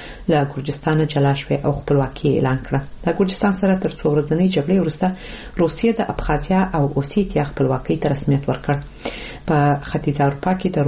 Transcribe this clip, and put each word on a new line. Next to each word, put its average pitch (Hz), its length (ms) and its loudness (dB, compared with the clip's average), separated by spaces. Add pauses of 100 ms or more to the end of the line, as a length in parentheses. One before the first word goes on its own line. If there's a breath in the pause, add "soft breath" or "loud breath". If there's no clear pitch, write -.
(320 loud breath)
له 151 60 4 (140)
ګرجستانه 151 600 0
جلا 139 280 4
شوې 143 260 -2
او 143 140 2
خپلواکي 139 480 0
یې 123 100 4
اعلان 131 280 2
کړه. 135 140 0 (240)
د 165 140 0
ګرجستان 196 420 2
سره 190 140 4 (100)
تر - 160 -2
څو - 140 0
ورځنۍ 156 420 2
جګړې 156 240 2
وروسته 165 260 0 (540 loud breath)
روسیې 170 380 2
د - 20 0 (140)
ابخازیا 175 460 0 (160)
او 147 80 4 (120)
اوسیتیا 151 540 0
خپلواکۍ 131 520 0
ته 151 120 2
رسمیت 139 340 0
ورکړ. 139 280 -2 (720 loud breath)
په 156 80 4 (340)
ختیځ - 260 -2 (100)
اروپا 143 340 0
کې 185 160 0
د - 120 0